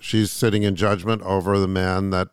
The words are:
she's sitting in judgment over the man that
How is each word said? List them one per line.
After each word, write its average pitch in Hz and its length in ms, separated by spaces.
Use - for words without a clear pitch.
she's 110 300
sitting 107 320
in 98 140
judgment 101 460
over 95 360
the 95 100
man 92 420
that 92 220